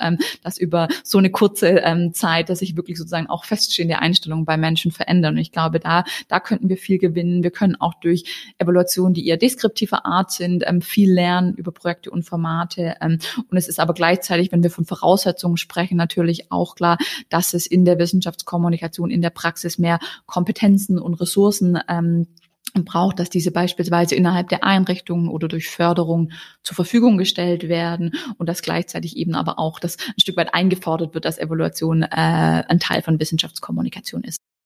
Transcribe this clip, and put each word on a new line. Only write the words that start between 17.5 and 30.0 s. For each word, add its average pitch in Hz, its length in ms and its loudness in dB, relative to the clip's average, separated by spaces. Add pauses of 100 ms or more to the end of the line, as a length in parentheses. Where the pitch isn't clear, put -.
es 175 120 -2
in 180 200 4
der 175 120 6
Wissenschaftskommunikation, 170 1120 -2
in 170 120 2
der 170 80 0
Praxis - 480 -4
mehr 170 220 2 (260)
Kompetenzen 196 720 2
und 170 160 -4
Ressourcen, 180 640 2 (100)
ähm, 170 380 0 (580)
braucht, 185 340 0
dass 175 120 -4
diese 170 200 0
beispielsweise 175 640 0
innerhalb 175 340 2
der - 160 -2
Einrichtungen 180 640 0
oder 165 200 -4
durch 160 200 -6
Förderung 165 640 0 (300)
zur - 120 -12
Verfügung 220 440 4
gestellt 175 500 -2
werden 170 460 -2 (240)
und 165 100 -4
dass 175 140 -6
gleichzeitig 170 540 -6
eben 165 180 -2
aber 165 240 -2
auch 160 220 -4
das - 160 -6 (120)